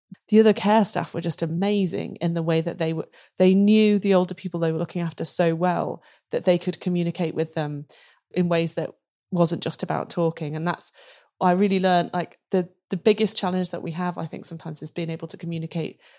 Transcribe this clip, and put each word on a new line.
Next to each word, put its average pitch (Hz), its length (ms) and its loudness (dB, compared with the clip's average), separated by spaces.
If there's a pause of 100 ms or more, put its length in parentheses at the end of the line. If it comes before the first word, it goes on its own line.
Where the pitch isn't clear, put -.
(280)
the 214 120 8
other 214 120 8
care 208 320 4
staff - 300 -4
were 170 60 -4
just 170 200 -4
amazing 180 760 -2
in 170 180 -4
the 165 80 -2
way 165 180 0
that 165 180 -4
they 160 140 -2
were, 160 140 -6 (320)
they 190 160 6
knew 208 460 6
the 196 140 2
older 180 200 2
people 175 240 -8
they 165 140 0
were 160 60 -2
looking 170 240 -4
after 165 220 -6
so 165 300 2
well 165 480 -2 (300)
that - 120 -4
they 175 140 4
could 175 220 -6
communicate 175 560 -2
with 160 180 -4
them 147 320 -6 (460)
in 175 160 2
ways 165 260 0
that - 160 -4 (400)
wasn't 170 340 2
just - 180 -6
about 156 280 -4
talking. 165 440 -4
And 156 120 -6
that's, - 260 -6 (480)
I 185 120 4
really 190 280 2
learned, 180 320 2
like, - 260 -6 (140)
the, 180 160 0 (220)
the 190 60 -4
biggest 214 400 2
challenge 185 340 -4
that - 120 -10
we 170 80 -8
have, 175 260 -6
I 165 100 -8
think, - 180 -12
sometimes 160 360 -12
is 160 120 -12
being 165 180 -6
able 165 160 -10
to 185 100 -14
communicate 165 600 -8 (200)